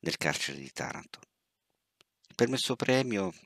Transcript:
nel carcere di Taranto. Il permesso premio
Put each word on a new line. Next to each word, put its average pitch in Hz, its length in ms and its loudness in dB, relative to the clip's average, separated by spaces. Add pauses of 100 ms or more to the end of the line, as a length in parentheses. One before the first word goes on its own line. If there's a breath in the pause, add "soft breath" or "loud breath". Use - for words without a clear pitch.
nel - 160 -4
carcere 71 420 -2
di 67 120 -12
Taranto. - 480 -8 (1080)
Il - 80 -20
permesso 127 400 2
premio 117 580 2 (120)